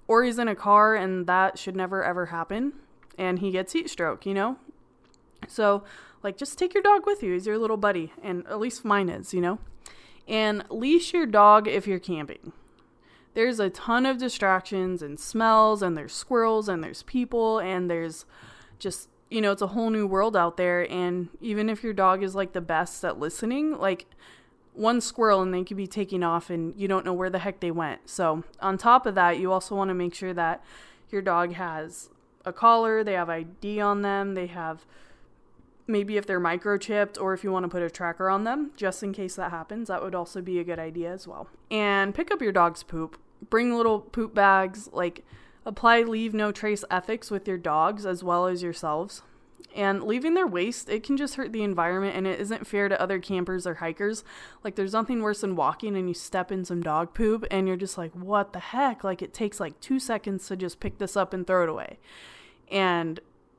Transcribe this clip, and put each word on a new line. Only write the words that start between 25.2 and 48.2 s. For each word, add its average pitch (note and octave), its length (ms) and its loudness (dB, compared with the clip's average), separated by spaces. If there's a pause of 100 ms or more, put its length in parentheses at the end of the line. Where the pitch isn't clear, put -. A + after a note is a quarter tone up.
and F#3 120 0
they F3+ 100 0
could F#3+ 140 -10
be G3 100 -6
taking F3+ 360 -4
off E3+ 260 0
and E3 280 -4
you G3 100 -2
don't F#3+ 160 0
know F#3 100 -2
where F#3 160 -2
the F#3 100 -2
heck G3 200 -6
they E3+ 120 -2
went. D#3+ 380 -6
So E3 340 0 (180)
on F#3+ 160 0
top A#3+ 280 6
of G#3+ 100 -2
that, F3 220 4
you F#3 140 0
also F#3 240 -2
wanna G3 180 0
make F3+ 200 -4
sure F#3 200 -8
that E3+ 300 -2 (460)
your G3 120 -4
dog F3 320 0
has E3 560 -8 (360)
a F3+ 80 -6
collar, A3+ 500 6
they G3+ 100 -2
have F3 160 0
I E3 140 -4
D G3+ 380 -6
on G3+ 220 2
them, G3 320 -2
they F3+ 120 -6
have, E3 380 -10 (1000)
maybe G#3 300 -2
if G3+ 100 -2
they're F#3 140 -2
microchipped, G3+ 800 -2
or F#3+ 140 0
if F#3 100 -6
you G3 80 -2
wanna F#3 160 -2
put F3 160 -4
a E3+ 60 -2
tracker F3 400 -4
on G3 160 0
them, C#4+ 320 -4
just F#3+ 260 -4
in G3 80 -4
case F#3+ 240 -8
that E3+ 160 -6
happens, G#3 380 -8
that F#3 120 -4
would F#3 140 -6
also F3 260 -8
be F3+ 180 -4
a E3+ 40 -2
good E3+ 160 -6
idea E3 320 -8
as F#3 160 -14
well. - 220 -14 (200)
And G3+ 460 2
pick E4+ 160 -2
up G4 100 0
your G#3 120 0
dog's E3+ 300 4
poop. D#3+ 360 -8 (300)
Bring A#3 260 2
little A3+ 240 4
poop - 340 -6
bags, G3 600 4
like, F3 320 -2 (400)
apply A#3 380 4
leave A3+ 300 -2
no G#3 200 0
trace G#3 360 -4
ethics G3+ 400 -4
with G3 200 -6
your F#3 80 -2
dogs F3 480 0
as F3+ 180 -4